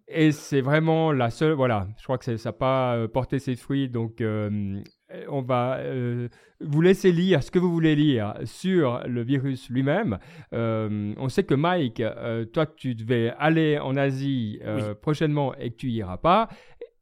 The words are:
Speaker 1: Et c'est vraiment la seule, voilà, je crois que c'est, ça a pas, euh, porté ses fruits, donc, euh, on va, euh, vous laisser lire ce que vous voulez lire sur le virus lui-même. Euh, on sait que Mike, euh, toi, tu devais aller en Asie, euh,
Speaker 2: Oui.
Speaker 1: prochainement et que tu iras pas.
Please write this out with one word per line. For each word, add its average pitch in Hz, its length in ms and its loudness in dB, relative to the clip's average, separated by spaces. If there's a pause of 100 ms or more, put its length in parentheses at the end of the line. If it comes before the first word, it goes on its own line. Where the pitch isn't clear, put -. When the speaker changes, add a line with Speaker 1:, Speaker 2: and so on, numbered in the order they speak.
(100)
Speaker 1:
Et 156 220 4
c'est 143 300 0
vraiment 160 500 2
la 123 160 2
seule, 156 240 0
voilà, 120 340 0 (120)
je - 60 -20
crois 127 120 -4
que - 80 -8
c'est, 113 140 -4
ça 123 100 -10
a 110 40 -4
pas, 131 440 0
euh, 113 120 0
porté 127 300 -2
ses 127 180 -4
fruits, 139 340 -4
donc, 113 320 -6
euh, 104 580 -2 (480)
on 143 140 -4
va, 127 340 0
euh, 123 520 -4 (320)
vous 151 200 0
laisser 185 320 6
lire 170 300 4
ce - 80 -12
que - 80 2
vous 175 120 2
voulez 160 240 4
lire 131 400 2 (100)
sur 147 640 0
le 120 160 -2
virus 131 460 -2
lui-même. 135 500 0 (360)
Euh, 110 640 -2
on 131 100 -4
sait 196 160 0
que - 100 0
Mike, 151 460 0
euh, 113 460 -4
toi, 156 180 0
tu 139 300 -6
devais 117 440 0
aller 156 400 2
en 135 180 -4
Asie, 135 680 -2
euh, 107 240 -4
Speaker 2:
Oui. 104 120 -6
Speaker 1:
prochainement 147 560 0
et 123 140 -6
que 117 60 -12
tu 135 140 -6
iras 101 260 -4
pas. 208 320 2 (540)